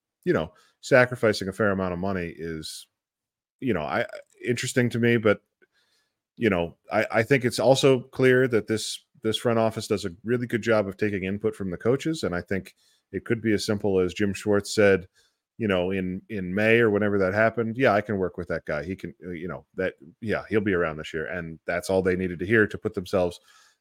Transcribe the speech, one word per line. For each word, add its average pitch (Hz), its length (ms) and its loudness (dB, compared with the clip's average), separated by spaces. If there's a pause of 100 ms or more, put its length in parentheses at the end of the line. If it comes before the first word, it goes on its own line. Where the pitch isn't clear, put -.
(240)
you 180 80 2
know, 85 200 -2 (280)
sacrificing 120 680 2
a 95 60 -4
fair 104 180 0
amount 95 220 -2
of 87 80 -6
money 92 360 -4
is, 80 520 -10 (720)
you 131 120 0
know, 82 100 -2
I, 76 220 -2 (400)
interesting 123 460 0
to 123 80 -4
me, 120 180 4
but, 107 240 2 (960)
you 110 140 2
know, 85 260 0 (140)
I, 107 220 0
I 110 100 2
think 123 220 2
it's 120 160 -2
also 131 400 6
clear 127 480 2
that 110 180 0
this, - 380 -4 (180)
this 110 140 -2
front 117 240 0
office 113 260 -2
does 101 180 -2
a 87 100 -8 (100)
really 120 240 -2
good 113 140 -2
job 107 260 2
of 95 80 -8
taking 104 260 -2
input 101 320 -4
from 95 160 -8
the 85 60 -6
coaches. 139 480 -2
And 87 100 -2
I 87 60 -4
think 95 340 -6 (380)
it 92 120 -8
could 113 160 -2
be 110 120 0
as 101 120 0
simple 101 360 0
as 90 120 0
Jim 101 220 -2
Schwartz 101 400 -2
said, 98 320 4 (520)
you 113 100 -2
know, 92 240 0
in, 92 280 -4 (100)
in 92 220 -8
May 110 280 4
or 117 100 4
whenever 101 280 2
that 92 140 2
happened, 110 440 0
"Yeah, 123 160 4
I 101 80 4
can 104 180 -2
work 92 180 -2
with 87 120 -8
that 82 160 -6
guy. 76 180 -4
He 92 140 -8
can, - 180 -12 (100)
uh, 90 60 -12
you 85 160 -10
know, 69 180 -10 (120)
that, 92 180 -4 (260)
yeah, 98 280 -2
he'll 107 120 2
be 101 140 2
around 82 220 0
this 78 180 -10
year." 78 120 -4
And 80 380 -10
that's 87 260 -4
all 95 120 4
they 92 140 2
needed 90 240 -4
to 87 60 -4
hear 107 200 6
to 95 120 -6
put - 160 -6
themselves 90 440 -2 (420)